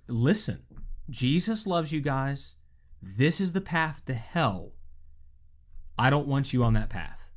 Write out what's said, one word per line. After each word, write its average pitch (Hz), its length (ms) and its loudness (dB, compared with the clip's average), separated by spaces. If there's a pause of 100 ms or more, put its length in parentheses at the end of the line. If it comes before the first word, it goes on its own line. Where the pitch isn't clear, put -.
listen, 123 560 2 (480)
Jesus 170 560 2
loves 170 240 0
you 156 100 0
guys. 139 540 -2 (480)
This 123 380 2
is 190 100 2
the 185 100 0
path 160 460 -2
to 131 80 -4
hell. 110 600 -2 (1200)
I 123 120 6
don't 143 180 2
want 135 240 0
you 123 100 4
on 117 120 6
that 117 160 2
path. - 460 -8